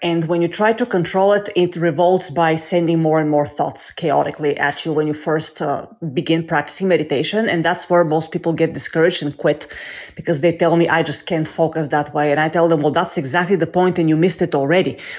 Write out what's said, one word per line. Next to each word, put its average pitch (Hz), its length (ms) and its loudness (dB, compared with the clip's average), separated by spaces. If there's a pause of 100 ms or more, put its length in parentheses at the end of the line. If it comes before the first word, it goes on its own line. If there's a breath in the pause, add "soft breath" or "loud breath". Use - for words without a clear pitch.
And 165 280 0
when 170 120 0
you 170 60 2
try 208 240 0
to 226 140 -2
control 190 480 2
it, 202 240 -2
it 175 180 2
revolts 175 540 2
by 160 260 2
sending 165 460 0
more 156 180 2
and 151 100 0
more 147 160 2
thoughts - 460 -6
chaotically 143 680 -2
at 143 280 -2
you 160 80 -2
when 151 140 0
you 151 60 -2
first, 156 480 -4
uh, 143 260 -4 (260)
begin 165 340 -2
practicing 170 400 -2
meditation. 165 640 0
And 165 160 0
that's 180 240 -2
where 175 160 4
most 160 260 -2
people 165 220 -2
get 156 200 0
discouraged 165 500 0
and 143 120 -6
quit, - 320 -2 (480 loud breath)
because 165 240 -4
they 165 160 2
tell 170 220 2
me, 170 100 4
"I 165 160 2
just 151 220 -6
can't 160 240 -2
focus 160 400 -2
that 147 240 -2
way." 147 180 0
And 151 80 2
I 156 80 2
tell 170 220 2
them, 160 120 2
"Well, 147 120 2
that's 185 240 -2
exactly 170 400 0
the 156 100 0
point, 180 320 2
and 165 80 2
you 156 80 4
missed 165 260 2
it 160 140 0
already," 143 420 0 (220 loud breath)